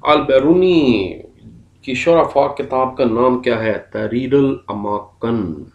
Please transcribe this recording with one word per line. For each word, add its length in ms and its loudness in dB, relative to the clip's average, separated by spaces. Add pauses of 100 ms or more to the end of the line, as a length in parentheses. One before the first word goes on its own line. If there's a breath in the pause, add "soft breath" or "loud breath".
अल 100 4
बैरूनी 840 4 (800)
की 100 -6
शोर 220 2
आफाक 400 0
किताब 400 -2
का 80 0
नाम 340 2
क्या 180 -2
है? 200 -2
तहरीरुल 920 -2
अमाकन। 1040 -6